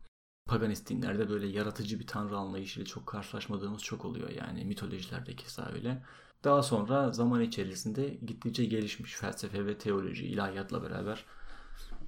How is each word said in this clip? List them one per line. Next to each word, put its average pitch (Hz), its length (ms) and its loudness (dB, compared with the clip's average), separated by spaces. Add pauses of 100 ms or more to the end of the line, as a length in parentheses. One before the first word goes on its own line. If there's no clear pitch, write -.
(460)
Paganist 107 440 2
dinlerde 101 380 2
böyle 101 180 2
yaratıcı 104 540 0
bir 123 60 -8
tanrı 104 300 -2
anlayışıyla 98 500 -4
çok - 200 -8
karşılaşmadığımız 104 760 -4
çok - 220 -4
oluyor - 260 -4
yani. - 340 -4
Mitolojilerde 98 720 -4
keza - 380 -8
öyle. 131 280 0 (420)
Daha 143 180 8
sonra 127 500 4
zaman 120 280 6
içerisinde 110 680 0
gittikçe 117 560 0
gelişmiş 104 500 0
felsefe 98 520 -2
ve 104 120 0
teoloji, 92 480 2
ilahiyatla 98 560 0
beraber, 98 420 -2 (840)